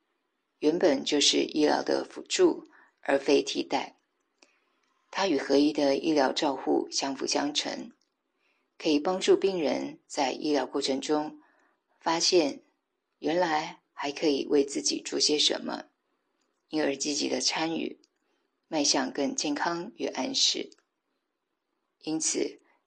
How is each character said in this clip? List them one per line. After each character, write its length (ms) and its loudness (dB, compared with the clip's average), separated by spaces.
原 200 2
本 260 2
就 160 2
是 220 2
医 200 -2
疗 200 2
的 200 -2
辅 200 -16
助， 440 2
而 180 0
非 240 2
替 180 -4
代。 360 -6
它 160 0
与 100 2
合 200 2
一 140 6
的 240 2
医 160 0
疗 200 4
照 240 0
护 340 0
相 260 -4
辅 120 -6
相 260 -2
成， 380 -6
可 120 -2
以 80 6
帮 220 0
助 160 6
病 260 2
人 460 -2
在 240 -2
医 220 -2
疗 120 2
过 160 -4
程 200 -2
中 400 -2
发 200 0
现 420 2
原 180 -2
来 440 -2
还 200 -8
可 160 -2
以 180 2
为 180 4
自 180 -6
己 200 -2
做 180 -4
些 180 2
什 240 2
么， 240 -8
因 120 -2
而 140 0
积 180 -4
极 140 -2
的 140 -2
参 340 -2
与， 240 -6
迈 160 0
向 280 0
更 240 -2
健 200 -2
康 420 -4
与 80 -6
安 280 -4
适。 360 0
因 160 -4
此， 400 -2